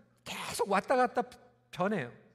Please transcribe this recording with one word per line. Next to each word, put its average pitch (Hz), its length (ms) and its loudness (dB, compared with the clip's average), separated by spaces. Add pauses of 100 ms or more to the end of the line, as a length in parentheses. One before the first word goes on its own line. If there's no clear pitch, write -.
(240)
계속 - 460 -4
왔다 202 260 2
갔다 247 280 2 (480)
변해요. 180 400 -2 (240)